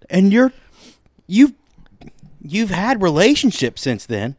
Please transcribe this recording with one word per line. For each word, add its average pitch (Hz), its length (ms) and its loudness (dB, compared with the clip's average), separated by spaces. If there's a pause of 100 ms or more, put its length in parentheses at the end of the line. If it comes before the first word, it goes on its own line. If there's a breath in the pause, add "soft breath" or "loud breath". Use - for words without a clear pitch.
And 196 240 2
you're, 254 180 2 (760 soft breath)
you've, 240 260 4 (880)
you've 196 300 -6
had 202 300 -2
relationships 185 800 0
since 117 260 -6
then. 113 320 -6